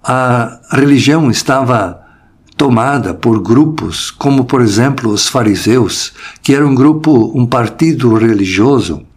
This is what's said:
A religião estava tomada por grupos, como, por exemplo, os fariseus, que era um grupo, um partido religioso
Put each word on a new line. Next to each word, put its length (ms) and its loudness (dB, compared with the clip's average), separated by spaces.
A 560 -2
religião 580 2
estava 680 -2
tomada 600 0
por 260 0
grupos, 720 -2
como, 340 0
por 160 0
exemplo, 480 0
os 180 -2
fariseus, 880 -2
que 140 0
era 140 2
um 80 2
grupo, 600 2
um 120 0
partido 680 0
religioso 1040 0